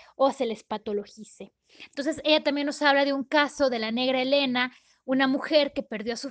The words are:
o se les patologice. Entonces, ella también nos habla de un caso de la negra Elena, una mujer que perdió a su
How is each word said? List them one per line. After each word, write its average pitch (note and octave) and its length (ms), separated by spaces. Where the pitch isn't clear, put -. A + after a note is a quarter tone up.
o C4+ 160
se B3 140
les A3 180
patologice. G#3 880
Entonces, C#4 400
ella D#4 180
también C#4+ 240
nos D4 160
habla C#4+ 220
de C#4 80
un C#4 100
caso C#4+ 480
de A#3+ 80
la A3 140
negra B3+ 280
Elena, B3+ 560
una C4 200
mujer C#4+ 460
que - 100
perdió A3 300
a A#3 40
su C4 140